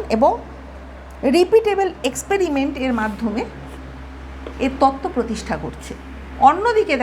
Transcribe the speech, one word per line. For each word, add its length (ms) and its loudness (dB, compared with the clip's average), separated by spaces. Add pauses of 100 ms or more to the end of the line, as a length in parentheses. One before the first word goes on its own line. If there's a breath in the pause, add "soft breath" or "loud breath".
(100)
এবং 220 6 (1040)
রিপিটেবল 540 4 (160)
এক্সপেরিমেন্ট 680 0 (100)
এর 80 2
মাধ্যমে 500 -2 (1200)
এর 160 2
তত্ত্ব 240 4 (100)
প্রতিষ্ঠা 420 -2
করছে। 360 -8 (480)
অন্যদিকে 600 6